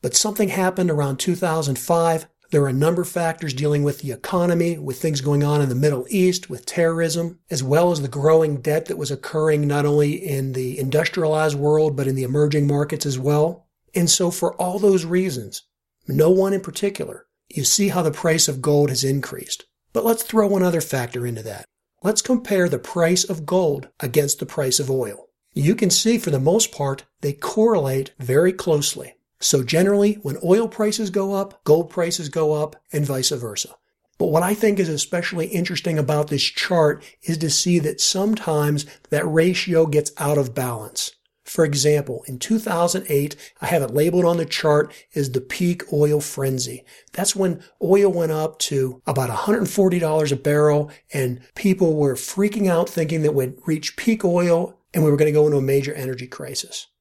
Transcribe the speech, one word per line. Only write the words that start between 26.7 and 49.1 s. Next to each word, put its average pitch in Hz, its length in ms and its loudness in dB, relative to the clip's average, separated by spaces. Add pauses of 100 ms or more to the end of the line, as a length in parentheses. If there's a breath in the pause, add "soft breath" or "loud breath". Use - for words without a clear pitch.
part, 135 320 -6 (160)
they 143 120 -4
correlate 147 840 0
very 143 340 4
closely. 156 640 -2 (280)
So 135 200 2
generally, 202 580 2
when 143 240 -6
oil 214 240 4
prices 214 400 -2
go 196 240 -2
up, 196 320 -6
gold 165 240 4
prices 170 400 -4
go 151 240 0
up, 151 240 -4 (160)
and 147 140 0
vice 131 240 -2
versa. 120 400 -8 (480)
But 165 80 0
what 160 160 2
I 185 100 0
think 208 260 2
is 170 120 0
especially 170 560 -4
interesting 170 520 -2
about 147 300 0
this 139 140 -2
chart 151 600 0 (200 loud breath)
is 160 160 -4
to 160 100 -2
see 175 300 2
that 151 240 -2
sometimes 156 800 0 (240 loud breath)
that 151 160 0
ratio 165 600 2
gets 147 320 0
out 147 180 0
of 127 180 0
balance. 120 580 -6 (320)
For - 200 2
example, 143 600 0
in 131 120 -10
two 220 200 0
thousand 185 500 0
eight, 143 260 0 (280 loud breath)
I - 60 -6
have 170 120 2
it 117 140 -4
labeled 170 320 2
on 170 100 2
the 165 80 -2
chart 151 480 0 (220 loud breath)
as 139 180 -2
the 127 80 0
peak 175 500 -4
oil 147 300 2
frenzy. 131 640 -6 (300 loud breath)
That's 190 200 -2
when 185 300 -2 (180 loud breath)
oil 196 300 4
went 165 200 -2
up 156 260 -4
to 131 480 -4
about 156 240 -2